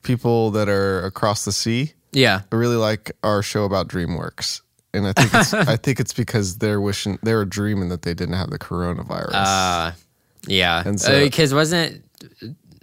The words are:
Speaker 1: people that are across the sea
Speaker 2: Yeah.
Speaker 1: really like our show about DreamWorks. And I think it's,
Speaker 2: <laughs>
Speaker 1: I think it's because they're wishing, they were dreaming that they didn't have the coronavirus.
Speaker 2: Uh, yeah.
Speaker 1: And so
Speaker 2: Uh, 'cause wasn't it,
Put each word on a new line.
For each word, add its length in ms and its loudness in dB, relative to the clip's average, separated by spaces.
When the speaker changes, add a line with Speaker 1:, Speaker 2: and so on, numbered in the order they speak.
Speaker 1:
people 500 2
that 160 0
are 360 0
across 400 -2
the 60 -4
sea 420 -2
Speaker 2:
Yeah. 300 4
Speaker 1:
really 240 2
like 340 0
our 180 2
show 220 -2
about 240 0
DreamWorks. 720 -6
And 160 -2
I 40 0
think 220 4
it's, 200 4
Speaker 2:
<laughs> 0 -
Speaker 1:
I 220 2
think 220 -2
it's 140 -2
because 460 -2
they're 220 0
wishing, 440 -4
they 100 2
were 100 2
dreaming 440 -2
that 140 -6
they 120 -4
didn't 220 -4
have 140 -4
the 100 -8
coronavirus. 760 -6
Speaker 2:
Uh, 580 0
yeah. 400 2
Speaker 1:
And 140 -2
so 240 4
Speaker 2:
Uh, 60 4
'cause 220 2
wasn't 520 0
it, 140 -14